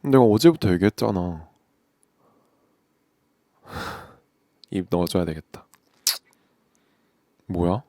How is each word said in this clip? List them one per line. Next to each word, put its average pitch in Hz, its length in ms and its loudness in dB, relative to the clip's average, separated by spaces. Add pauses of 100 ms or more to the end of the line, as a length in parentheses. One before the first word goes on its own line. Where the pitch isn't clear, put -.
내가 135 200 4
어제부터 113 500 4
얘기했잖아. 90 760 -2 (2250)
<laughs> - 1040 -18
입 92 200 -6
넣어줘야 87 340 -2
되겠다. - 420 -14 (1800)
뭐야? 90 420 -2